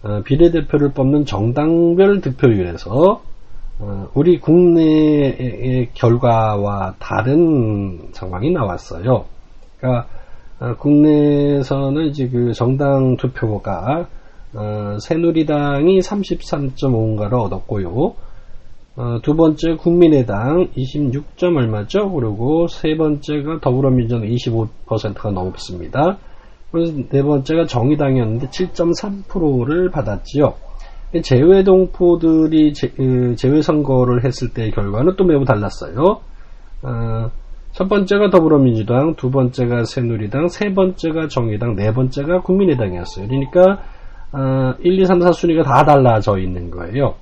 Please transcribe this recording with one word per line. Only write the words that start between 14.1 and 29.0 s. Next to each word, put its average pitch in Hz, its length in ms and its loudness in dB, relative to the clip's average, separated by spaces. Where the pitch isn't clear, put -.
어, 104 460 -6
새누리당이 160 1000 2
삼십삼 170 760 -4
점 135 180 0
오인가를 110 440 0
얻었고요. 101 760 -2
어, 120 240 -4
두 147 140 0
번째 160 400 2
국민의당 156 1000 2
이십육 135 640 -6
점 175 180 0
얼마죠? 123 560 -2
그리고 135 560 0
세 156 280 -2
번째가 151 680 -4
더불어민주당 127 640 0
이십오 113 420 -2
퍼센트가 107 460 -6
넘습니다. 127 840 -4
그래서 165 220 -2
네 139 120 0
번째가 147 440 0
정의당이었는데 131 840 0
칠 180 240 -4
점 170 200 0
삼 196 340 -6